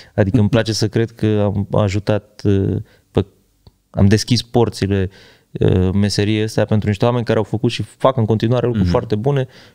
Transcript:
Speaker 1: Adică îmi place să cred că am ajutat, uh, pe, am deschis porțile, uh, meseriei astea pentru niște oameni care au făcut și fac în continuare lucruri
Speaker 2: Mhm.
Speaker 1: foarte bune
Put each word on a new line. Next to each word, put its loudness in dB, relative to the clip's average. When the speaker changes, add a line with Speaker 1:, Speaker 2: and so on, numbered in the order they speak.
Speaker 1:
Adică 2
îmi 4
place 0
să -2
cred -2
că 0
am -4
ajutat, -2
uh, 0
pe, -2
am 2
deschis 2
porțile, -2
uh, 2
meseriei 0
astea -2
pentru 0
niște -2
oameni 0
care 0
au 0
făcut -2
și -4
fac -2
în 0
continuare 0
lucruri 0
Speaker 2:
Mhm. 0
Speaker 1:
foarte -4
bune 0